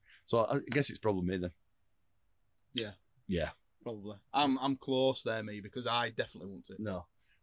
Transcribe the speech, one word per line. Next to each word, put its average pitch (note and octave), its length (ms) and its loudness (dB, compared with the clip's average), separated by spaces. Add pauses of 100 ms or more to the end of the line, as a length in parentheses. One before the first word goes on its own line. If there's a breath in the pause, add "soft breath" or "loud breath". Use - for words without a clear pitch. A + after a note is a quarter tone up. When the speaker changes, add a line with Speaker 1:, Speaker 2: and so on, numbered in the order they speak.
(280 soft breath)
Speaker 1:
So A2+ 180 4
I C#3 140 2 (100)
guess C#3+ 220 2
it's - 80 -10
probably F#2+ 260 2
me F#2 120 2
then. F2+ 140 -2 (1200)
Speaker 2:
Yeah. A2 180 -4 (360)
Speaker 1:
Yeah. E2+ 220 0 (320)
Speaker 2:
Probably. G#2 360 -8 (160)
I'm, C#3 260 4
I'm C3+ 180 0
close C3 460 2
there, A2+ 200 -2
me, G#2 160 -8
because A2+ 280 -8
I A#2 240 2
definitely G#2 400 -6
want - 180 -14
it. F#2+ 100 -12
Speaker 1:
No. F#2+ 260 -4 (360)